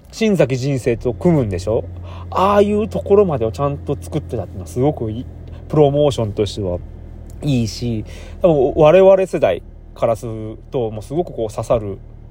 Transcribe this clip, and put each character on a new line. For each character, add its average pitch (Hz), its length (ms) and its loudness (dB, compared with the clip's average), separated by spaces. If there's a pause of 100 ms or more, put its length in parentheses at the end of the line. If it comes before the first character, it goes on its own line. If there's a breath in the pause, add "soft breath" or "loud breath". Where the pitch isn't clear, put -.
(120)
新 214 260 0
崎 135 200 2
人 131 220 -2
生 117 180 0
と 123 160 -2
組 165 220 2
む 139 80 4
ん 107 60 -4
で 90 100 -4
し - 80 -8
ょ？ 113 160 0 (460 loud breath)
あ 196 260 2
あ 208 60 6
い 202 100 2
う 208 160 0
と 180 120 -6
こ 202 180 4
ろ 208 80 6
ま 156 120 0
で 113 80 0
を 110 60 0
ち - 80 -8
ゃ 143 80 0
ん 143 100 -4
と 143 220 -4
作 - 200 -6
っ - 20 -8
て - 160 -8
た 101 60 -4
っ - 40 -12
て - 40 -14
い - 40 -12
う - 40 -10
の - 20 -10
は 85 60 -12
す - 120 -6
ご 147 140 2
く 110 180 -6
い 110 80 -8
い、 127 60 -8 (420 loud breath)
プ - 80 -4
ロ 147 160 6
モ 147 160 4
ー 139 40 2
シ 117 100 -2
ョ 113 40 0
ン 101 80 -4
と 107 120 0
し - 100 -8
て 107 60 -6
は 87 180 -4 (600)
い 135 220 0
い 110 40 -4
し、 113 380 -6 (360 loud breath)
多 190 60 6
分 147 300 4
我 160 220 8
々 190 280 8
世 180 120 -4
代 101 220 2 (320)
か - 140 -2
ら 113 80 2
す 117 100 -10
る 110 340 -10 (120)
と、 120 200 -2
も 107 80 -10
う - 20 -12
す - 120 -12
ご 170 120 -2
く - 80 -16
こ 113 160 -4
う - 40 -16
刺 117 100 -6
さ 127 140 2
る 101 220 -6 (320)